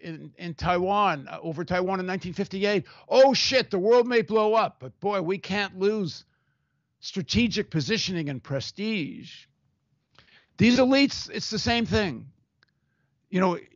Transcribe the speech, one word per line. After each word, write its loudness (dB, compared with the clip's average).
in, -14
in -10
Taiwan, 0
uh, -12
over -8
Taiwan -2
in -6
nineteen -6
fifty-eight, -2
"Oh 8
shit, 0
the 0
world 4
may 4
blow 2
up, 0
but -16
boy, 0
we -2
can't -4
lose -2
strategic -2
positioning -2
and -8
prestige." -8
These 6
elites, 2
it's -8
the -4
same 0
thing. -2
You 0
know, 2